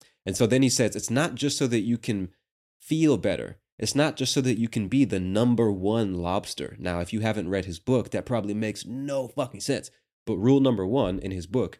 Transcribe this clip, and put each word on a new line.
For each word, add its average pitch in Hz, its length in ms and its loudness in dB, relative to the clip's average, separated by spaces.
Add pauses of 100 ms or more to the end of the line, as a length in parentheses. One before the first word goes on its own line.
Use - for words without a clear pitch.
(260)
And 98 100 -4
so 123 100 4
then 127 160 6
he 131 80 6
says, 113 260 2
"It's - 140 -6
not 135 260 0
just 139 220 -2
so 135 100 0
that 113 140 2
you 117 160 0
can 98 320 -4 (500)
feel 156 380 2
better. 85 400 -4 (220)
It's - 160 -2
not 143 200 2
just 131 160 -2
so 143 100 2
that 123 180 2
you 117 100 0
can 104 180 -2
be 131 160 4
the 98 160 0
number 110 520 2
one 101 420 0
lobster." 87 680 -4
Now, 87 200 -4
if 87 120 -6
you 107 100 -2
haven't 104 280 -2
read 95 160 0
his 85 140 -10
book, 127 320 0
that 98 140 -4
probably 104 280 -2
makes 107 320 -4
no 131 420 -6
fucking 127 340 -8
sense. 127 280 -4 (360)
But 107 120 -2
rule 131 220 6
number 120 260 2
one 98 340 0
in 95 120 -6
his 87 160 -8
book 98 320 -4